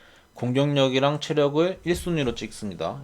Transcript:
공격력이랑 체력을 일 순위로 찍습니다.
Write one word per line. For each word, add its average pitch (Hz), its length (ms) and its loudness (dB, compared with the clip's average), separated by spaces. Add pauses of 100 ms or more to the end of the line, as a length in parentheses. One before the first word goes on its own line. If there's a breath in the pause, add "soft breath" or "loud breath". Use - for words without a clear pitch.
(340 soft breath)
공격력이랑 139 880 2
체력을 151 640 0
일 170 120 0
순위로 151 400 -2
찍습니다. 104 680 -8